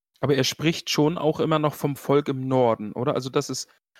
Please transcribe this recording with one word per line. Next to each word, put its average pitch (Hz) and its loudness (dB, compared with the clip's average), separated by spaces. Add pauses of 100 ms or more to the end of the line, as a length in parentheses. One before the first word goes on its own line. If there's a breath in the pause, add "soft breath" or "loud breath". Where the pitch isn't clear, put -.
(200)
Aber 139 2
er 131 2
spricht - -2
schon 156 2
auch 151 0
immer 156 2
noch 151 0
vom 143 -2
Volk 143 2
im 131 -4
Norden, 117 2
oder? 123 -2
Also 131 -4
das 143 -2
ist - -8 (320 loud breath)